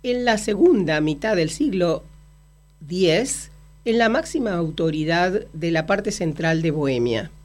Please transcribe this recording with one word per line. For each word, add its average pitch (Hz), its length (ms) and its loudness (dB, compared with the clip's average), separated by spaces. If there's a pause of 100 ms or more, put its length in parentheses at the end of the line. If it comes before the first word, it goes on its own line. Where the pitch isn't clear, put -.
en 247 220 -2
la 226 120 2
segunda 208 600 2
mitad 156 360 0
del 160 140 2
siglo 185 540 0 (800)
diez, 180 680 0 (340)
en 233 140 2
la 226 100 4
máxima 254 440 -2
autoridad 165 1000 0
de 165 180 -4
la 160 140 0
parte 202 260 0
central 165 500 -2
de 160 100 0
Bohemia. 120 600 0 (140)